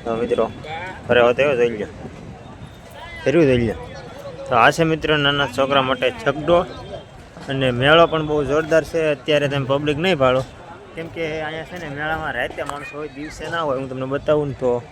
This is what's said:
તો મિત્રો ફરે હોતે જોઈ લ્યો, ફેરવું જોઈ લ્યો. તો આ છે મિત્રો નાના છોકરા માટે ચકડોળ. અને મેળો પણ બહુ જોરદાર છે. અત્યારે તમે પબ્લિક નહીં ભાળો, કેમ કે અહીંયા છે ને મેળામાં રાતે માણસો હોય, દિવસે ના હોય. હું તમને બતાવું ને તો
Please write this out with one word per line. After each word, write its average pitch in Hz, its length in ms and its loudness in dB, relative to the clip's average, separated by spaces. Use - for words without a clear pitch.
તો 117 60 -6
મિત્રો 120 240 2
ફરે 123 180 6
હોતે 123 180 4
જોઈ 120 360 4
લ્યો, 98 120 -6
ફેરવું 156 260 4
જોઈ 123 160 4
લ્યો. 101 140 -4
તો 139 60 -2
આ 135 120 10
છે 170 160 2
મિત્રો 156 220 0
નાના 143 320 2
છોકરા 135 320 4
માટે 131 180 0
ચકડોળ. 156 440 2
અને 135 180 0
મેળો 156 300 8
પણ 156 180 -2
બહુ 151 120 0
જોરદાર 156 400 2
છે. 165 80 -2
અત્યારે 143 360 2
તમે 139 180 -2
પબ્લિક 147 360 0
નહીં 185 160 2
ભાળો, 131 200 4
કેમ 165 200 -10
કે 170 80 -6
અહીંયા 156 240 -8
છે 180 140 -12
ને 156 40 -10
મેળામાં 156 420 -4
રાતે 165 220 -4
માણસો 143 260 -10
હોય, 151 180 -8
દિવસે 151 280 -12
ના 170 140 -2
હોય. 131 120 0
હું 135 100 -6
તમને 131 240 -6
બતાવું 151 360 2
ને 127 120 -6
તો 127 80 2